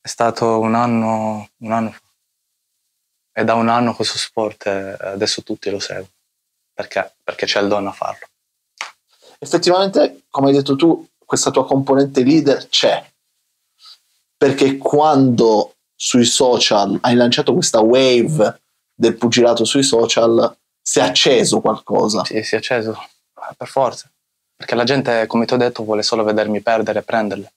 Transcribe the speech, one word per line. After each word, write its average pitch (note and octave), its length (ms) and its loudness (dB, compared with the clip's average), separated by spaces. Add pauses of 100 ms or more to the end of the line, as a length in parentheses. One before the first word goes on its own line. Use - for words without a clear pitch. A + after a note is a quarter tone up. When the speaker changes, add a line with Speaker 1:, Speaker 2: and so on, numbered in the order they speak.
Speaker 1:
È - 60 -18
stato A2+ 520 -2
un A2 160 0
anno, A2 800 -2
un A2 140 -10
anno A2+ 200 -4
fa. - 80 -20 (1300)
È A2 120 -4
da A2+ 100 0
un A2+ 160 2
anno A#2 260 0
questo - 220 -6
sport - 480 -6
e G2 340 -6
adesso G2+ 440 -6
tutti - 260 -8
lo G2 100 -6
seguono. F#2+ 300 -12 (640)
Perché? - 400 -8 (100)
Perché - 220 -8
c'è G2+ 160 -2
il G2+ 60 0
dono G2+ 220 -2
a F#2+ 40 -12
farlo. - 340 -10 (1080)
Speaker 2:
Effettivamente, F3+ 920 0
come C#3 200 0
hai C#3 60 4
detto C#3 200 0
tu, D#3+ 320 2 (160)
questa - 280 -2
tua C3+ 140 2
componente C#3 580 2
leader C#3 440 2
c'è. - 400 -2 (1300)
Perché C#3 420 2
quando C3+ 1000 2 (200)
sui - 300 2
social A2 760 2
hai B2 140 0
lanciato A#2+ 380 2
questa C#3 280 2
wave B2 800 2 (340)
del A2+ 220 0
pugilato A#2 500 2
sui C#3 180 0
social, A#2 720 2 (260)
si - 180 -2
è C3 40 4
acceso A2+ 580 2
qualcosa. A2 640 -2
Speaker 1:
Sì, - 180 -6
si - 120 -4
è - 20 -4
acceso, A2 400 -4 (580)
per B2 120 -14
forza. - 420 -4 (460)
Perché - 200 -6
la A#2+ 80 0
gente, A#2+ 440 -2
come A#2 180 -2
ti A#2+ 80 -4
ho B2+ 40 0
detto, B2 260 -2
vuole G#2+ 200 -2
solo A2+ 200 -2
vedermi G#2+ 380 -2
perdere A2 380 -2
e G2 40 -8
prenderle. G2+ 540 -6